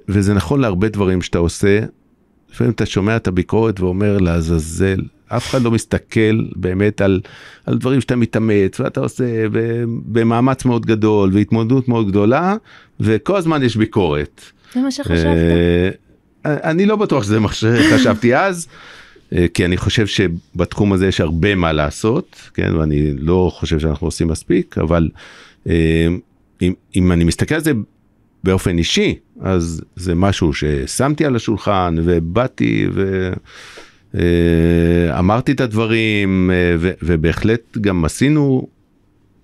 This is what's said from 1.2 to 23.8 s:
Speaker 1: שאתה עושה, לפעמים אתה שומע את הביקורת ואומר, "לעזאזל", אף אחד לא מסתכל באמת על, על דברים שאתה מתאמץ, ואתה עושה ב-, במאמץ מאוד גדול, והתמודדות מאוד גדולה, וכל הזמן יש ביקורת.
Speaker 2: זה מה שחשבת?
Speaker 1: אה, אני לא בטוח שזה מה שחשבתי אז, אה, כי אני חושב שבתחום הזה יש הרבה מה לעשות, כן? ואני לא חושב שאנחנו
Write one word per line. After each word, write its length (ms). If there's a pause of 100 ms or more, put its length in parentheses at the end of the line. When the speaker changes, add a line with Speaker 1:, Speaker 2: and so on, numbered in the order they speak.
Speaker 1:
שאתה 160
עושה, 420 (720)
לפעמים 220
אתה 120
שומע 300
את 120
הביקורת 520
ואומר, 380
"לעזאזל", 800 (280)
אף 220
אחד 120
לא 100
מסתכל 720 (100)
באמת 460
על, 200 (440)
על 120
דברים 240
שאתה 140
מתאמץ, 640
ואתה 200
עושה 520
ב-, 320 (220)
במאמץ 600
מאוד 200
גדול, 480
והתמודדות 540
מאוד 200
גדולה, 480 (440)
וכל 360
הזמן 280
יש 140
ביקורת. 640 (320)
Speaker 2:
זה 80
מה 100
שחשבת? 340
Speaker 1:
אה, 680 (540)
אני 400
לא 100
בטוח 280
שזה 160
מה 140
שחשבתי 840
אז, 320 (680)
אה, 200
כי 120
אני 120
חושב 300
שבתחום 880
הזה 140
יש 140
הרבה 340
מה 160
לעשות, 840
כן? 220
ואני 440
לא 340
חושב 260
שאנחנו 280